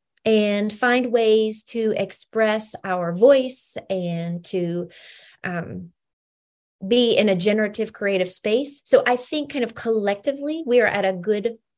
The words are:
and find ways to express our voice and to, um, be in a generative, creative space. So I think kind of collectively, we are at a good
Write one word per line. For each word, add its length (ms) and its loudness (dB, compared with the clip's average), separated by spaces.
and 440 2
find 400 0
ways 520 2
to 340 -2
express 800 -2
our 300 -2
voice 640 4
and 560 -4
to, 460 -4
um, 460 -8
be 300 4
in 140 4
a 60 2
generative, 580 -2
creative 340 -2
space. 560 -4
So 220 6
I 100 4
think 340 -8
kind 140 -2
of 100 -6
collectively, 920 -2
we 160 6
are 40 4
at 200 0
a 80 0
good 420 -2